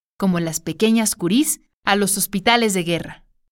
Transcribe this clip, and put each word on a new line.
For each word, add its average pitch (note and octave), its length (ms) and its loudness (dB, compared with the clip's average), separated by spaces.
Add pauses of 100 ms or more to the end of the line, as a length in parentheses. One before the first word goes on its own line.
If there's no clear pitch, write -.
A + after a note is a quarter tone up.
(180)
como F3+ 240 0
las D#3+ 180 -4
pequeñas A3 560 0
Curies F3 460 0 (240)
a G3+ 100 2
los G3+ 220 0
hospitales G#3+ 560 0
de F#3 100 0
guerra. D#3+ 400 -6 (280)